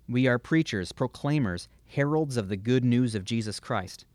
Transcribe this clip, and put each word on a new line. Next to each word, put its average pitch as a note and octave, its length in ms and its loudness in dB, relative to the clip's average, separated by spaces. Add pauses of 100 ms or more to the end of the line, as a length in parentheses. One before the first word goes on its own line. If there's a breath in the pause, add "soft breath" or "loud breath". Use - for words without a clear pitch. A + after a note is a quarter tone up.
We B2+ 200 2
are B2 100 4
preachers, A#2+ 540 0
proclaimers, C3+ 760 -2 (180 soft breath)
heralds C#3+ 520 -2
of G2+ 100 -2
the G2+ 80 -2
good B2 300 2
news A#2+ 300 4
of F#2+ 100 -4
Jesus A2 340 -4
Christ. - 560 -6